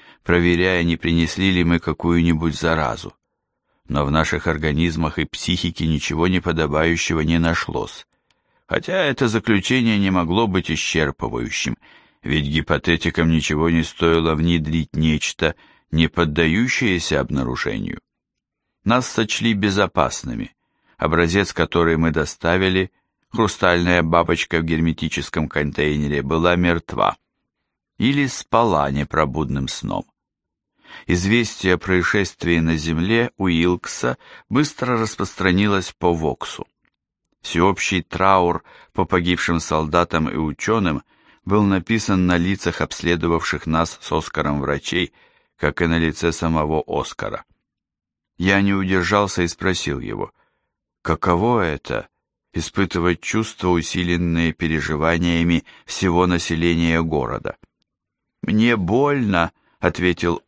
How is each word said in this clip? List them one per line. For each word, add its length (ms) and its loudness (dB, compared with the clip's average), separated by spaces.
проверяя, 600 2
не 140 2
принесли 540 0
ли 120 2
мы 160 2
какую-нибудь 760 0
заразу. 580 -2
Но 180 0
в 60 -2
наших 340 0
организмах 720 -2
и 80 -2
психике 600 -4
ничего 400 0
неподобающего 920 0
не 180 2
нашлось. 680 -4
Хотя 360 -2
это 240 0
заключение 680 0
не 140 2
могло 340 2
быть 240 -2
исчерпывающим, 1040 -4
ведь 240 0
гипотетикам 880 0
ничего 400 2
не 120 4
стоило 520 2
внедрить 600 0
нечто, 600 0
не 180 2
поддающееся 1120 0
обнаружению. 800 -4
Нас 240 2
сочли 460 0
безопасными. 1000 0
Образец, 540 2
который 460 2
мы 140 2
доставили, 800 0
хрустальная 720 2
бабочка 560 2
в 40 -2
герметическом 840 -2
контейнере, 720 -2
была 340 2
мертва 600 0
или 300 2
спала 640 0
непробудным 760 -2
сном. 380 -8
Известие 720 2
о 20 2
происшествии 840 0
на 180 2
земле 600 0
Уилкса 800 0
быстро 480 -2
распространилось 1000 0
по 140 2
Воксу. 540 -4
Всеобщий 600 0
траур 600 2
по 120 0
погибшим 540 0
солдатам 720 0
и 60 -6
учёным 680 -2
был 180 2
написан 640 0
на 120 4
лицах 440 -2
обследовавших 840 -2
нас 360 0
с 100 -10
Оскаром 500 -2
врачей, 520 -4
как 240 -2
и 60 2
на 100 2
лице 340 0
самого 560 -2
Оскара. 580 -6
Я 240 4
не 120 4
удержался 720 2
и 40 2
спросил 520 -4
его, 320 -8
каково 600 0
это — 460 -4
испытывать 680 -2
чувства, 480 -4
усиленные 840 0
переживаниями 1120 0
всего 420 2
населения 760 0
города. 560 -4
«Мне 340 2
больно», — 760 0
ответил 680 0